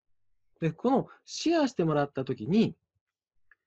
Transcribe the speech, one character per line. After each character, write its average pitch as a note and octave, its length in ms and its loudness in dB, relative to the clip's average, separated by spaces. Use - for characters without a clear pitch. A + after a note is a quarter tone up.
で、 D#3+ 100 -2
こ A#3+ 200 -2
の A3+ 160 2
シ - 260 -4
ェ D#4+ 120 2
ア C4 40 0
し - 60 -6
て F#3 100 -2
も D#3+ 100 2
ら C#3+ 100 2
っ C#3 80 -4
た C3 120 -6
時 A#2 240 -6
に、 F3 280 2